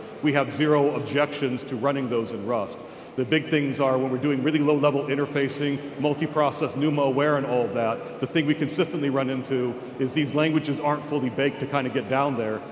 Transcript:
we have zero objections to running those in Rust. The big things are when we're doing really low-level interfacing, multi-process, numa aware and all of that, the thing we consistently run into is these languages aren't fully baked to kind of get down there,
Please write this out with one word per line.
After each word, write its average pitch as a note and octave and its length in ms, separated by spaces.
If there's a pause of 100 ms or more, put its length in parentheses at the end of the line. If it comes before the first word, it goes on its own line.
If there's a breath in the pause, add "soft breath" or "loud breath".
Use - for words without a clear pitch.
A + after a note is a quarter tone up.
(240 loud breath)
we D3+ 100
have C3+ 180
zero D3 440
objections C3 680
to C3+ 100
running C3+ 340
those A2+ 220
in G#2 160
Rust. A2 320 (380 loud breath)
The C3 80
big D#3 220
things C#3 320
are C3 180
when C3 140
we're B2+ 80
doing C3+ 240
really D3+ 160
low-level C#3+ 460
interfacing, C#3 960
multi-process, D3 760
numa D3 260
aware C#3+ 360
and C3+ 100
all B2 180
of G2 80
that, A2+ 460
the C3 80
thing D#3+ 180
we D3 80
consistently D3+ 560
run C3+ 220
into B2+ 420 (240 loud breath)
is C3 160
these C#3+ 220
languages D3+ 440
aren't D3 240
fully C#3 280
baked C#3 300
to C3+ 40
kind C3+ 220
of A#2 80
get A#2 140
down C3+ 280
there, A2 240 (100)